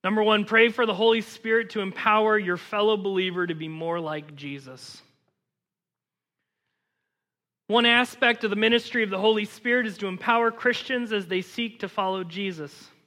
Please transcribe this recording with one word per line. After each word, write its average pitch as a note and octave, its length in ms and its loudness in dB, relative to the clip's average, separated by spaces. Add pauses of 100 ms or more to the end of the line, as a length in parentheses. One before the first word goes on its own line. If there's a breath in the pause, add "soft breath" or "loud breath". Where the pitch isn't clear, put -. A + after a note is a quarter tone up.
Number G#3+ 200 2
one, G#3 220 4
pray A3+ 240 6
for A3+ 180 0
the G#3 80 -2
Holy A3+ 260 4
Spirit A3+ 500 -2
to G#3+ 100 -4
empower G#3+ 580 2
your F3+ 180 -2
fellow G#3 400 0
believer F#3 480 -2
to E3+ 80 -6
be D#3+ 140 -8
more D#3+ 320 -4
like D3+ 360 -8
Jesus. C#3 680 -16 (2750)
One A#3 180 4
aspect A#3+ 580 2
of A3 60 -2
the G3 60 -2
ministry A3+ 480 2
of G3+ 80 -2
the F#3+ 80 -4
Holy G#3+ 260 2
Spirit A#3+ 400 -2
is G#3 140 -8
to G3+ 80 -6
empower A#3 420 2
Christians A#3+ 640 -2
as G3+ 140 -4
they F#3 140 -2
seek A3+ 400 -8
to F#3+ 80 -6
follow F#3+ 340 -2
Jesus. E3+ 680 -8 (180)